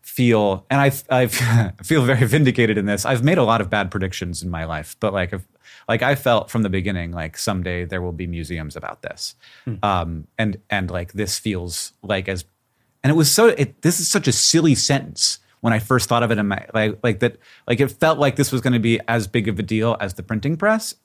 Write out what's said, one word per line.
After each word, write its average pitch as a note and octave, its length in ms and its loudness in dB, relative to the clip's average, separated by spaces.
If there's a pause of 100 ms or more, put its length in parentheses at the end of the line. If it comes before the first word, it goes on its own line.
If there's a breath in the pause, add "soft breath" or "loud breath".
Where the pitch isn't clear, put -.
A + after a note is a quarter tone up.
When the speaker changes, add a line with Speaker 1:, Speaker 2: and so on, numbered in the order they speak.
Speaker 1:
feel, G#2+ 680 2
and C#3 100 2
I, C#3 100 4 (200)
I B2+ 160 4
<laughs> A2+ 560 0
feel D#3 200 2
very B2 240 2
vindicated A#2+ 520 2
in G2 80 -2
this. G#2 180 -2
I've B2 180 0
made D#3+ 140 4
a D#3+ 80 4
lot A2 160 2
of F#2 80 -4
bad G2 220 -2
predictions F2+ 520 -6
in F2+ 60 -6
my E2 160 -6
life, D#2 360 -10
but, G#2 120 -2
like, F#2 220 -2
if, F#2+ 80 -10 (440 loud breath)
like, A2+ 160 0
I C3+ 120 2
felt A#2+ 360 0
from A#2 120 -2
the G2+ 80 0
beginning, F#2 420 -4
like, D#2+ 240 -8
someday F2+ 480 -4
there F2+ 160 -6
will F2+ 120 -6
be E2 140 -8
museums E2 480 -8
about - 280 -14
this. - 320 -12 (320 loud breath)
Speaker 2:
Hmm. A#2 160 -8
Speaker 1:
Um, E2+ 440 -2 (120)
and, G#2 200 -2 (120)
and, F#2+ 200 -2
like, F2 220 -6
this F#2+ 260 -4
feels F2+ 540 -6 (100)
like F#2+ 240 -4
as, F#2 200 -6 (580)
and C3+ 60 4
it D#3 60 4
was D#3 140 4
so, A3+ 180 6
it, - 340 0
this E3+ 180 2
is E3 80 -2
such - 180 0
a C3 60 2
silly E3 420 4
sentence - 680 -2 (200)
when A#2 120 2
I G#2+ 80 2
first B2 280 0
thought A#2+ 140 4
of A2+ 80 2
it A2+ 80 2
in G#2 100 0
my, G2 240 -4
like, A2 300 0
like G#2+ 180 0
that, A#2+ 160 0 (300 soft breath)
like, A#2+ 140 0
it C#3 100 4
felt D#3+ 280 2
like C#3 180 2
this C#3+ 160 0
was C3 80 0
gonna B2+ 200 2
be A2+ 280 2
as A#2 180 2
big G2+ 220 0
of G#2+ 100 -4
a A2 40 -4
deal A2 380 0
as F#2+ 140 -6
the - 80 -14
printing A#2 340 -4
press G#3+ 380 0 (100)